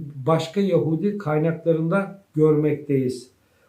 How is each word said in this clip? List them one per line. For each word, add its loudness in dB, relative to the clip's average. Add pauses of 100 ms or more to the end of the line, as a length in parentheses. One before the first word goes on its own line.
(280)
başka 0
Yahudi 0
kaynaklarında 0 (140)
görmekteyiz. 0 (400)